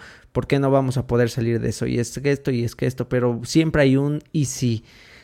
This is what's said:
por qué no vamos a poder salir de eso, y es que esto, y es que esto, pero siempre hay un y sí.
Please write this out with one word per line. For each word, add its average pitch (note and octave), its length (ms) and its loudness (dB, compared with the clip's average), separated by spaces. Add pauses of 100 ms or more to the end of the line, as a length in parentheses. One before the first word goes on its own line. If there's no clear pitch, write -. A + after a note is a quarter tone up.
(320)
por - 160 -4
qué C#3+ 120 2
no C3+ 120 2
vamos C3+ 260 2
a B2 100 -2
poder A#2+ 220 2
salir A#2 300 -2
de A#2 100 -2
eso, A#2+ 180 -4
y B2 120 0
es A#2+ 200 -6
que C#3+ 120 0
esto, C#3 200 -2
y A#2+ 120 -2
es A2+ 120 -6
que C3+ 100 -4
esto, B2+ 240 -4
pero A#2+ 340 0
siempre D#3+ 380 2
hay C3+ 160 6
un D3 240 -2 (100)
y D3+ 140 0
sí. A#2 380 -2 (400)